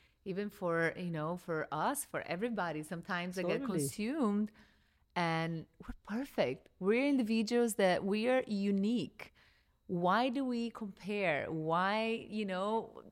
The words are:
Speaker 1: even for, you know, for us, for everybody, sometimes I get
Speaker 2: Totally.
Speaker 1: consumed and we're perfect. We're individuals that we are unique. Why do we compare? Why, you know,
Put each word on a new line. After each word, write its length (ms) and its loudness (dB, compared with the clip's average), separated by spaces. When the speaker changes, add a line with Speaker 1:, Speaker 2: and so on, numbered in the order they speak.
Speaker 1:
even 240 -4
for, 480 0
you 140 -4
know, 340 -2
for 280 -2
us, 360 -2
for 200 -4
everybody, 560 -2
sometimes 520 -6
I 60 -2
get 200 0
Speaker 2:
Totally. 180 -2
Speaker 1:
consumed 720 0
and 500 0
we're 360 -8
perfect. 500 -2
We're 300 4
individuals 680 4
that 300 4
we 240 2
are 180 4
unique. 880 0
Why 420 2
do 160 -2
we 260 -2
compare? 800 -2
Why, 800 0
you 180 -4
know, 640 -2